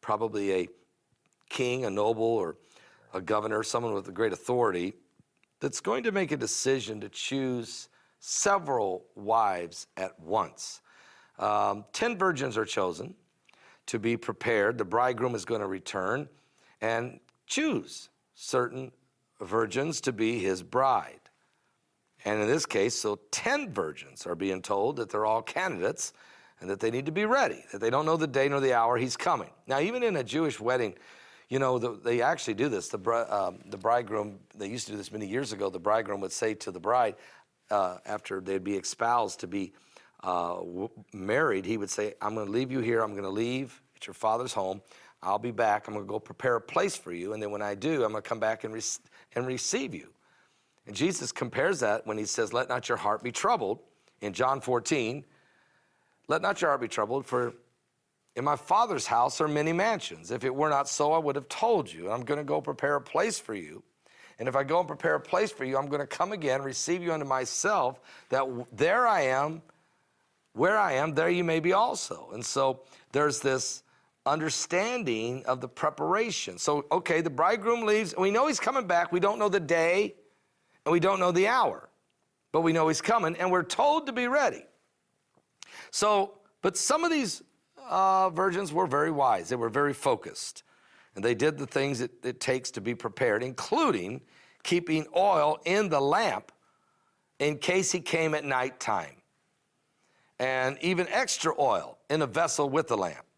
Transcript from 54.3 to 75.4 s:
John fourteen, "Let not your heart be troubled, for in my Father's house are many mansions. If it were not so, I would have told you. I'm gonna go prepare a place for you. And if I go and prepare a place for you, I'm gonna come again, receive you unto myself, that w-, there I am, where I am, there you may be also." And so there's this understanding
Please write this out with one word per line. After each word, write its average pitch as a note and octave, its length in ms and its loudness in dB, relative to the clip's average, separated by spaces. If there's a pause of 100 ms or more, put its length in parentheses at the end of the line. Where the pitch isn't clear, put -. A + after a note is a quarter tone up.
John C3 280 2
fourteen, B2+ 640 0 (1040)
"Let D#3 160 0
not G3+ 180 0
your E3 80 4
heart C#3 120 2
be A#2+ 60 -4
troubled, A#2 380 -2
for B2 280 -2 (840)
in B2+ 100 -4
my D3 100 4
Father's G3 520 2
house B2 340 2
are D#3 60 4
many D3+ 260 0
mansions. E3+ 580 -2
If B2 140 -4
it C3 100 0
were D3+ 140 2
not C#3 180 2
so, D3 240 2
I E3 60 4
would D3 180 0
have C#3 140 -6
told G#3+ 420 2
you. E2+ 180 -8
I'm A#2+ 120 -2
gonna D3 220 -2
go D3 180 0
prepare C#3+ 340 0
a C#3+ 60 0
place F#3+ 380 -2
for - 140 -8
you. E2+ 300 -10 (540)
And B2 100 -4
if C3 80 -2
I C#3 80 2
go D#3 160 2
and F3 80 0
prepare D#3 280 0
a D3+ 40 0
place G3 320 0
for C3+ 140 -6
you, C3 120 0
I'm C#3+ 120 -2
gonna C#3+ 180 -2
come F#3+ 240 -2
again, C#3+ 300 0
receive E3 420 -2
you E3+ 80 -2
unto D3+ 140 -2
myself, C3 720 0 (300)
that C3 100 2
w-, B2+ 320 -2
there F3+ 340 4
I G#3 160 4
am, C#3+ 400 2 (920)
where F3+ 240 4
I F#3+ 160 4
am, D3 200 2
there D#3+ 160 4
you F3 140 2
may E3 160 2
be E3+ 140 2
also." G3+ 580 0
And A2 140 -10
so C3+ 380 0 (280)
there's D3 300 2
this C3 420 0 (420)
understanding D3+ 1200 -2